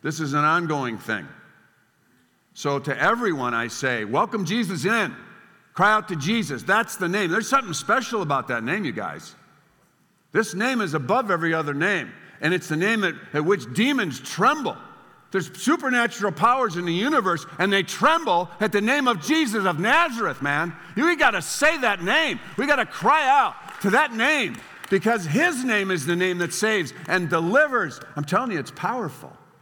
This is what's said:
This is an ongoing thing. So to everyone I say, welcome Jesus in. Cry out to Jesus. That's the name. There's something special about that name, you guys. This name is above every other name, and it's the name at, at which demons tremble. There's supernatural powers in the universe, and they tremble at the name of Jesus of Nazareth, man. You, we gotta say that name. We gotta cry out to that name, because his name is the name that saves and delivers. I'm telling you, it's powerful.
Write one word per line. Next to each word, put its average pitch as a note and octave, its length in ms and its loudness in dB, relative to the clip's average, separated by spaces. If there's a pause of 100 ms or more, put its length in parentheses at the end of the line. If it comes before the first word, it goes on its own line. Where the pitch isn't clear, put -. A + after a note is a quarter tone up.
This D3+ 180 -6
is C#3+ 120 -4
an D3 120 2
ongoing D3+ 540 0
thing. G2 280 -6 (1300)
So C#3+ 240 -2
to C3+ 180 -4
everyone D#3+ 560 0
I A#2 140 0
say, A#2 380 -2
welcome F#3 400 0
Jesus F3+ 400 -2
in. G3+ 300 0 (600)
Cry G3+ 180 4
out G#3+ 160 2
to F3+ 80 -4
Jesus. D3+ 460 -2
That's G3 340 0
the F3+ 120 -2
name. F#3+ 220 0
There's G#3 180 0
something B3 260 0
special A3 480 0
about C#3 260 0
that A#2+ 140 -2
name, F3 220 -2
you B2+ 80 -4
guys. E2 420 -8 (960)
This G#3+ 240 0
name A#3 260 0
is E3 140 -2
above G3 380 0
every E3 200 0
other D3+ 220 -2
name, E3 380 -2 (280)
and D#3+ 140 2
it's F3 140 -4
the D#3 80 -2
name G#3 260 0
at, F3 120 0 (180)
at D3 120 0
which D3 300 0
demons A3 460 0
tremble. A#3+ 560 0 (540)
There's F#3+ 200 -2 (120)
supernatural B3 720 0
powers A#3 440 2
in F3 80 -4
the E3+ 80 0
universe, F#3+ 540 0 (120)
and F#3+ 140 2
they G3 100 4
tremble A3+ 680 2 (100)
at G#3 100 2
the G#3 120 2
name C4 260 2
of G3 140 0
Jesus A3+ 420 0
of F3 140 2
Nazareth, A3+ 640 2
man. D3+ 320 0 (200)
You, C4+ 120 2
we E4+ 100 4
gotta A#3 240 4
say D4+ 380 0
that G3+ 240 0
name. C#4 360 2 (200)
We A#3+ 80 0
gotta C4+ 180 2
cry C#4 420 2
out C4 540 2
to G3 100 0
that C4 220 4
name, A#3 440 0 (340)
because G#3 340 2
his B3+ 400 0
name G#3 260 0
is E3+ 140 0
the F3 120 0
name F3+ 220 0
that E3+ 140 -2
saves G#3 400 0 (160)
and E3+ 220 0
delivers. G3 680 2 (160)
I'm D3 100 -4
telling A3+ 280 0
you, E3 60 -2
it's C3+ 140 -8
powerful. F#3 640 -6 (280)